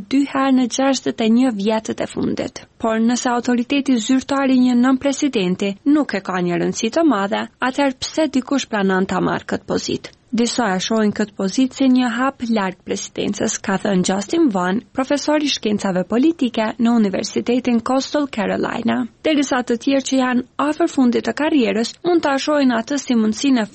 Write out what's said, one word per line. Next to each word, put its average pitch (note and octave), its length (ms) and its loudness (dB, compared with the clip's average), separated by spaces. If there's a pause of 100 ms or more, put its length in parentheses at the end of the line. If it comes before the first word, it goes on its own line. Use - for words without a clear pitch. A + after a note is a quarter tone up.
dy C4+ 200 0
herë C4+ 300 0
në B3+ 140 4
gjashtëdhjetë C4 580 -2
e A3 60 4
një B3+ 200 4
vjetët A3 520 -2
e - 20 -2
fundit. - 540 -6 (140)
Por A3+ 280 -2
nëse A#3+ 260 0
autoriteti B3 720 0
zyrtar C4 520 0
i B3+ 100 4
një B3 180 4
nën B3+ 200 4
presidenti G#3 720 -2 (100)
nuk D4 320 2
e F#3+ 80 -2
ka F#3 160 -4
një F3 220 0
rëndësi G3 340 -2
të E4 80 2
madhe, G#3 380 2 (160)
atëherë C4 420 -2
pse - 320 -2
dikush C4 400 -2
pranon F#3+ 400 0
ta F#3 80 -2
marrë F3 320 -2
këtë - 180 -6
pozitë? - 440 -6 (160)
Disa A#3 420 0
e F#3 100 0
shohin A3 320 0
këtë G#3 240 -4
pozitë B3+ 400 0
si C4+ 140 2
një B3+ 240 2
hap C4 320 -4
larg G3 340 -2
presidencës, - 800 -6
ka G3 180 -2
thënë F#3+ 320 0
Justin A#3+ 400 0
Van, F#3+ 300 0 (140)
profesor C#4+ 500 0
i C#4 80 -2
shkencave G3 580 -2
politike A#3+ 680 0
në A#3 180 2
Universitetin A#3 880 0
Coastal C4+ 480 -2
Carolina. A3 720 -2 (160)
Derisa C#4+ 420 0
të A#3+ 220 -2
tjerë C#4 260 0
që C4 140 2
janë B3+ 240 0 (220)
afër D#4+ 260 -2
fundit A#3+ 320 2
të A3+ 100 -2
karrierës, A#3+ 560 0 (140)
mund E4+ 180 4
ta C#4 140 2
shohin C#4+ 340 2
atë A#3 300 -2
si A#3+ 160 0
mundësinë A3 480 2
e - 80 -20